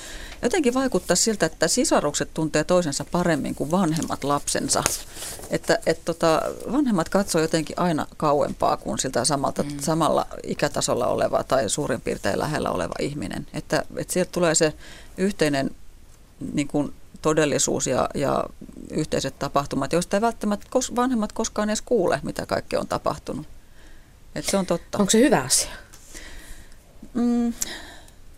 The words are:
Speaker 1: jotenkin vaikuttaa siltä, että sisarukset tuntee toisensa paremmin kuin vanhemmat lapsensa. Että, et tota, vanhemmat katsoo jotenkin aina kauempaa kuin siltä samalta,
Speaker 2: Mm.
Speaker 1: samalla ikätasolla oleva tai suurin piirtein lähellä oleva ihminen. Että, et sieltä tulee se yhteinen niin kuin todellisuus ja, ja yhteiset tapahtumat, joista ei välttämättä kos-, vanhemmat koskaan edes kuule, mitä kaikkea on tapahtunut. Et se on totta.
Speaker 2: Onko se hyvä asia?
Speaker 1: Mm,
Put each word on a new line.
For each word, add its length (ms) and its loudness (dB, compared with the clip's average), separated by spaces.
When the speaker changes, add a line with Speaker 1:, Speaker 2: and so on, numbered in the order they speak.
Speaker 1:
jotenkin 320 2
vaikuttaa 420 2
siltä, 300 2
että 220 0
sisarukset 640 2
tuntee 300 2
toisensa 480 2
paremmin 440 2
kuin 160 -2
vanhemmat 520 2
lapsensa. 600 0
Että, 360 0
et 200 0
tota, 360 2
vanhemmat 380 2
katsoo 320 2
jotenkin 380 0
aina 280 2
kauempaa 600 2
kuin 220 -4
siltä 260 0
samalta, 380 2
Speaker 2:
Mm. 60 -2
Speaker 1:
samalla 480 2
ikätasolla 640 0
oleva 360 2
tai 260 2
suurin 320 -2
piirtein 380 -2
lähellä 320 0
oleva 280 -2
ihminen. 540 -4
Että, 300 -2
et 120 -6
sieltä 220 0
tulee 240 2
se 180 4
yhteinen 540 2
niin 140 0
kuin 260 -2
todellisuus 680 2
ja, 280 2
ja 280 0
yhteiset 480 -2
tapahtumat, 540 0
joista 240 0
ei 40 2
välttämättä 480 -2
kos-, 260 -2
vanhemmat 360 0
koskaan 380 -2
edes 120 -2
kuule, 420 2
mitä 220 -6
kaikkea 340 -2
on 80 -4
tapahtunut. 600 -4
Et 100 -8
se 120 0
on 80 2
totta. 320 -2
Speaker 2:
Onko 140 4
se 80 8
hyvä 220 8
asia? 280 0
Speaker 1:
Mm, 400 2